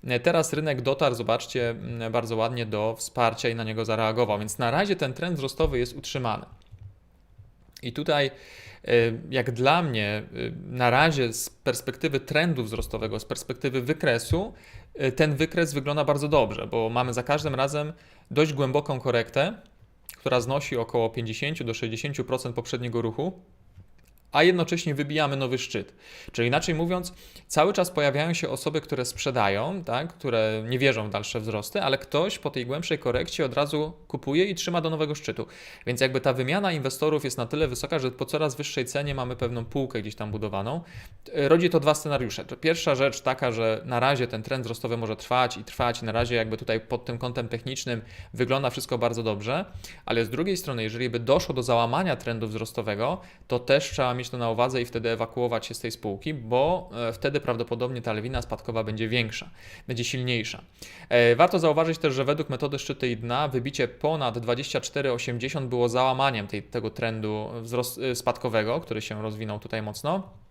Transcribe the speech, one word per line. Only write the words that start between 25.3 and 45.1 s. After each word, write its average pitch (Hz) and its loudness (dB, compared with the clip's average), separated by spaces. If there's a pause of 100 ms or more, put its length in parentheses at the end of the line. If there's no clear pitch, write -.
nowy 131 0
szczyt. - -6 (380)
Czyli 117 2
inaczej 160 2
mówiąc, 175 -2 (320)
cały 165 4
czas 185 2
pojawiają 147 2
się 165 -2
osoby, 147 -2
które 127 -4
sprzedają, 123 0
tak, 139 -4
które 110 0
nie 123 0
wierzą 117 4
w - -8
dalsze 104 -4
wzrosty, 110 -2
ale 135 2
ktoś 175 0
po 151 -4
tej 127 -4
głębszej 147 -2
korekcie 131 0
od 127 -2
razu 151 0 (160)
kupuje 143 2
i 196 -2
trzyma 175 -2
do 160 -2
nowego 151 0
szczytu. - -6 (400)
Więc 120 0
jakby 131 2
ta 139 2
wymiana 156 0
inwestorów 147 0
jest 131 -4
na 120 -2
tyle 151 0
wysoka, 135 -2
że 131 0
po 127 -4
coraz 151 0
wyższej 139 -4
cenie 143 -4
mamy 123 -4
pewną 117 -2
półkę 127 -2
gdzieś 107 -8
tam 107 -6
budowaną. 107 -4 (540)
Rodzi 165 6
to 165 6
dwa 151 6
scenariusze. 139 -2
To - -12
pierwsza 160 2
rzecz 131 2
taka, 131 0
że 110 0
na 123 0
razie 131 4
ten 113 -6
trend 131 -4
wzrostowy 117 -4
może 110 -4